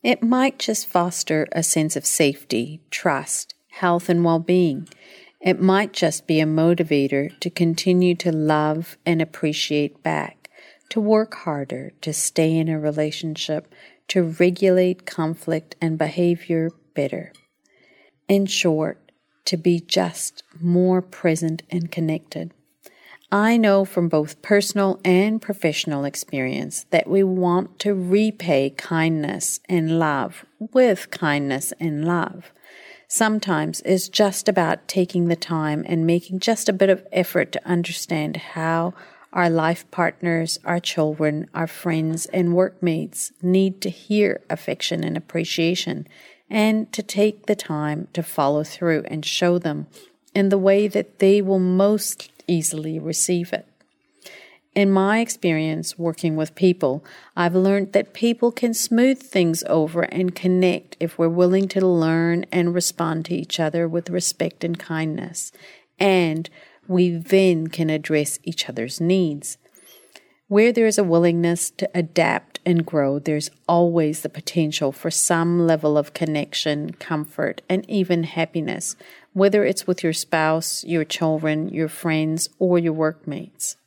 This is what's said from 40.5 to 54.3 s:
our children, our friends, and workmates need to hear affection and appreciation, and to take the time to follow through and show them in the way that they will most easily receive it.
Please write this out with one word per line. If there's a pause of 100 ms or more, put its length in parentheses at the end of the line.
our
children,
our
friends,
and
workmates (100)
need
to
hear
affection
and
appreciation, (440)
and
to
take
the
time
to
follow
through
and
show
them (480)
in
the
way
that
they
will
most (180)
easily
receive
it. (1080)